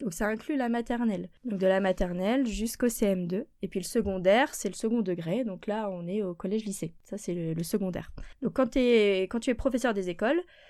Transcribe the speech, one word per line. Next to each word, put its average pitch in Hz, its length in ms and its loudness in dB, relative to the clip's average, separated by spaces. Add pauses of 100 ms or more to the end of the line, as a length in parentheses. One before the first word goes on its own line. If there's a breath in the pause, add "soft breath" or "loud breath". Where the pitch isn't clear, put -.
Donc, 208 120 -6
ça 202 140 -2
inclut 220 300 -4
la 247 120 0
maternelle. 233 600 -2 (160)
Donc, 202 160 -4
de 185 80 4
la 190 100 4
maternelle 190 680 0
jusqu'au 220 440 0
C 233 180 0
M 185 220 2
deux. 190 180 -4 (160)
Et 190 60 -4
puis, 196 100 -4
le 185 60 -4
secondaire, 202 680 4
c'est - 160 -4
le 185 60 -10
second 226 260 0
degré. 180 440 -2
Donc 185 240 -8
là, 208 220 -2
on 175 180 -6
est 202 160 -2
au 180 100 -4
collège-lycée. 190 720 -4
Ça, 196 140 -10
c'est 180 160 -6
le, 165 200 -2
le 165 80 -2
secondaire. 185 480 -4 (320 loud breath)
Donc, 240 120 -2
quand 262 120 2
t'es, 220 640 4
quand 233 80 -2
tu 254 120 -2
es 240 40 4
professeur 240 400 0
des 190 140 -4
écoles, 226 320 0 (300 loud breath)